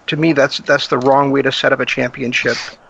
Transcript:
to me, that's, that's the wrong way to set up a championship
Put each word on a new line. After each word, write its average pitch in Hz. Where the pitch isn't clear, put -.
to 156
me, 160
that's, 139
that's -
the 139
wrong 135
way 135
to 131
set 135
up 131
a 123
championship 123